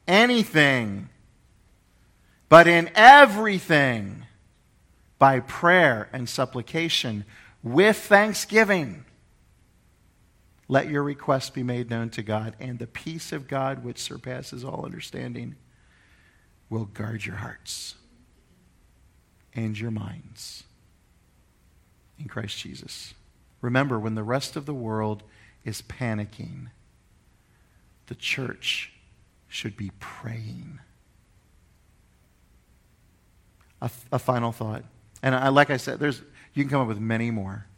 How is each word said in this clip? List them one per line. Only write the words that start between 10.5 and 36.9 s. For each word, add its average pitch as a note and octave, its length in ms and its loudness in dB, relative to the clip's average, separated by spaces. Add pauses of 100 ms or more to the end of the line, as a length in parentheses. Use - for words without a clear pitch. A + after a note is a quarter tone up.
let C3+ 200 0
your C#3+ 140 -4
requests C#3 480 -4
be C3 140 -8
made B2 260 -6
known A2+ 200 -6
to A2+ 120 -12
God, G#2+ 380 -6
and B2 180 -12
the A#2+ 80 -12
peace - 460 -14
of C#3 160 -12
God, C3+ 340 -6
which A#2+ 160 -14
surpasses B2+ 640 -14
all - 220 -12
understanding, A#2+ 720 -14 (1120)
will A2 160 -8
guard A2 420 -12
your A2+ 100 -14
hearts - 600 -16 (1600)
and A2 240 -6
your A2+ 140 -10
minds - 720 -14 (1600)
in C3+ 80 -16
Christ F#2 280 -10
Jesus." - 580 -16 (460)
Remember, B2+ 380 -2
when A2 160 -6
the A2 80 -6
rest B2+ 320 -6
of D3 100 -12
the D3+ 80 -10
world A2 520 -6 (380)
is - 200 -12
panicking, - 880 -10 (1400)
the B2+ 80 -14
church - 800 -8 (520)
should - 300 -12
be G2 140 -10 (100)
praying. A#2 800 -16 (3000)
A, A#2+ 80 -6 (200)
a C3+ 80 -2
final A#2 340 -4
thought. A2 320 -10 (380)
And C3 120 0
I, C3 140 -2
like C#3+ 200 4
I C#3 80 -2
said, A#2+ 220 -10
there's, C#3+ 240 -6 (320)
you C#3+ 100 -2
can - 60 -6
come C#3 100 0
up A#2 80 -2
with G#2+ 100 -6